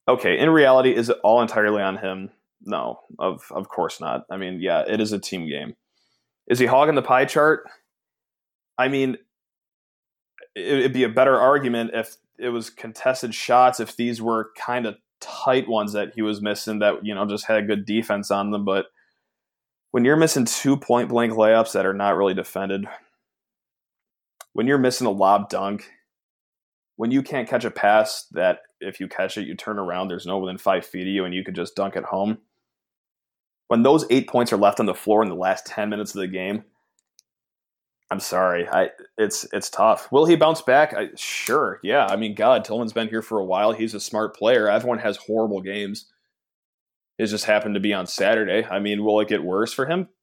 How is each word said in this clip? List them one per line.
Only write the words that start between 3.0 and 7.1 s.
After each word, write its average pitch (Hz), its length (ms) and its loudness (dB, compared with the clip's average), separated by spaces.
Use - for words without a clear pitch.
of, - 320 -6
of 95 160 -8
course - 320 -6
not. 71 320 -6
I 95 60 -8
mean, 92 240 -10
yeah, 85 260 0
it 107 140 0
is 107 100 -2
a 101 80 -2
team 85 300 -8
game. 71 260 -10
Is 123 120 2
he - 60 4
hogging 147 300 4
the 135 60 2
pie 131 240 2